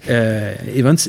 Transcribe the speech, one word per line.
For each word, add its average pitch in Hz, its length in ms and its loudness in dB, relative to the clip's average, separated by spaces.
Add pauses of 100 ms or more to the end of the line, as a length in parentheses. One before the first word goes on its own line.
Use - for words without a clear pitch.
(100)
Euh, 110 460 0 (180)
Evans 135 220 4 (120)